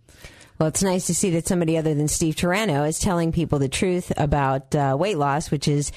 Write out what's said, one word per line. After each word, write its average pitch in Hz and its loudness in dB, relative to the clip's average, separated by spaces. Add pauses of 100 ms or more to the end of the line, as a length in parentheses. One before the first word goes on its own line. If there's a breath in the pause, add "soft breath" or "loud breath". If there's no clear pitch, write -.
(580 loud breath)
Well, 160 2
it's - -2
nice 185 0
to 170 0
see 196 0
that 165 0
somebody 165 2
other 156 0
than 147 0
Steve 156 0
Turano 175 0
is 160 -2
telling 170 0
people 151 0
the 135 0
truth 180 -2
about, 143 0
uh, 139 2
weight 190 0
loss, 143 0
which 147 -2
is 147 0